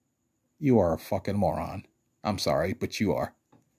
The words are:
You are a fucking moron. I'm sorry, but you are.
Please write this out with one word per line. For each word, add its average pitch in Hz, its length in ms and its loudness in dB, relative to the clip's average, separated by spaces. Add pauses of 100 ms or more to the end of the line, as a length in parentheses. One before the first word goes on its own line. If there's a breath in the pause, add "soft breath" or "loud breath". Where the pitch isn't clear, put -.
(580)
You 131 200 6
are 85 160 4
a - 40 -4
fucking 101 380 -4
moron. 101 500 -2 (380)
I'm 104 140 -2
sorry, 76 340 0
but - 260 -6
you 98 140 2
are. 67 220 -4 (440)